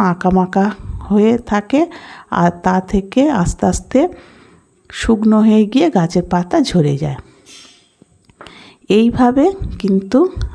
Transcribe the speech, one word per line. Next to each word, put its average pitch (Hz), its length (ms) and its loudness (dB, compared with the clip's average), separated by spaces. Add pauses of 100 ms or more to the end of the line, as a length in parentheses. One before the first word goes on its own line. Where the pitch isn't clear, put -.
আঁকামাকা 185 640 0 (380)
হয়ে 214 300 2 (120)
থাকে, 208 340 -2 (520)
আর 175 180 2 (120)
তা 185 140 0 (120)
থেকে 196 340 -2 (120)
আস্তে - 320 -2
আস্তে 180 340 -2 (880)
শুকনো 214 500 0
হয়ে 214 260 4
গিয়ে 262 240 0
গাছের 175 360 0
পাতা 175 360 -2
ঝরে 147 340 0
যায়। 143 220 -6 (1700)
এইভাবে 240 540 2 (340)
কিন্তু 196 400 0 (360)